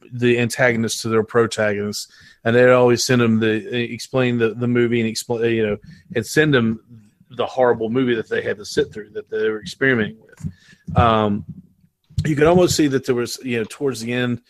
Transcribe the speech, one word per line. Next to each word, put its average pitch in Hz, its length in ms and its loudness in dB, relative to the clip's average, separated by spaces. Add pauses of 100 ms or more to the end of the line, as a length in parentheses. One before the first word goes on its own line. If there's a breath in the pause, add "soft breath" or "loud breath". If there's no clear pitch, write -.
(140)
the 120 260 2
antagonist 113 640 0
to 117 80 -6
their 110 140 2
protagonist, 104 880 -2 (360 soft breath)
and 117 100 2
they'd 123 160 6
always 123 320 4
send 127 160 2
them 113 220 2
the, 110 360 -2 (160)
explain 123 440 -2
the, 113 160 0
the 120 140 -4
movie 120 340 2
and 113 120 -2
expl-, 117 400 -4
you 110 140 0
know, 104 100 -2 (380 loud breath)
and 113 100 -4
send 151 280 0
them 113 260 0 (520)
the 117 140 -4
horrible 113 440 2
movie 123 260 0
that 107 140 -6
they 113 120 -2
had 110 160 -4
to 104 80 -18
sit - 280 -4
through 107 160 -14
that - 200 -14
they 110 200 -2
were 107 120 -6
experimenting 110 600 -2
with. - 760 -10
Um, 110 460 2 (800)
you 151 120 0
could 151 100 4
almost 175 300 4
see 156 100 4
that 135 180 -2
there 127 100 0
was, 120 280 -4
you 120 140 -4
know, 113 120 -2
towards 127 300 -6
the 113 140 -6
end, 123 360 -2